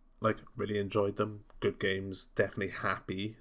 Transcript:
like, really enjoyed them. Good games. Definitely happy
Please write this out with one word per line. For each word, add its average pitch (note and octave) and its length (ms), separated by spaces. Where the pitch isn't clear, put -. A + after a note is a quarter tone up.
like, A2 160
really G#2 220
enjoyed G2+ 380
them. G#2+ 280
Good G2+ 180
games. G2 560
Definitely G2 380
happy G2+ 680